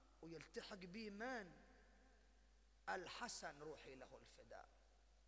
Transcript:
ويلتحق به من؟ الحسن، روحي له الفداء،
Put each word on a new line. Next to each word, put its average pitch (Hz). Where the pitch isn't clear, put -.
ويلتحق 165
به 190
من؟ 208
الحسن، 185
روحي 147
له 127
الفداء، 113